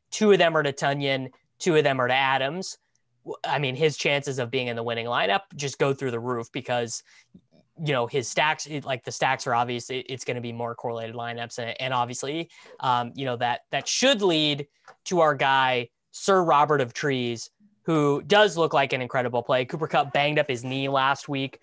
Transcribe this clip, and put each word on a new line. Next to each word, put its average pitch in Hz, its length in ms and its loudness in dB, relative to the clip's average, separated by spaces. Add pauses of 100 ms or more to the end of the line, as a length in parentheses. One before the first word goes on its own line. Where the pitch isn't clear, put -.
(100)
two 208 220 4
of 180 60 8
them 165 180 4
are 156 60 6
to 139 100 0
Tonyan, 139 560 -2 (300)
two 170 180 2
of 143 80 6
them 135 160 2
are 123 80 2
to 127 60 4
Adams, 135 640 0 (480)
w-, 165 180 -10
I 143 140 -2
mean, 131 160 0
his 151 240 2
chances 143 400 -2
of 120 120 -4
being 123 180 -2
in 117 80 -4
the 117 60 -4
winning 117 240 -4
lineup 185 340 0 (140)
just 143 240 -8
go 139 140 2
through 135 200 -4
the 117 80 -4
roof 117 320 -6
because, 120 500 -4 (800)
you 147 80 0
know, 120 140 2
his 123 220 -4
stacks, 156 380 -2
it, 143 200 -10
like, 131 180 -6
the 120 80 -8
stacks 131 340 -2
are 127 80 0
obvious. 120 360 -2
It, 127 180 -8
it's 135 160 -10
gonna 123 160 -6
be 117 120 -8
more 117 220 -8
correlated 113 400 -8
lineups. 117 440 -10
And, 117 200 -8
and 131 140 -4
obviously, 135 560 -4 (320)
um, 123 340 0
you 135 120 -6
know, 123 100 -2
that, 120 260 -2 (100)
that 139 140 -4
should 247 360 2
lead 151 440 2 (380)
to 180 160 0
our 151 140 4
guy, 131 560 2 (220)
Sir 185 300 4
Robert 147 380 6
of 120 140 -4
Trees, 123 560 -4 (320)
who 147 440 2
does 202 320 6
look 160 160 2
like 139 180 2
an 131 80 -2
incredible 123 420 -2
play. 131 220 0
Cooper 151 220 -4
Kupp 143 260 0
banged 147 260 2
up 147 100 2
his 123 140 -4
knee 135 280 -4
last 135 360 0
week. 135 360 -6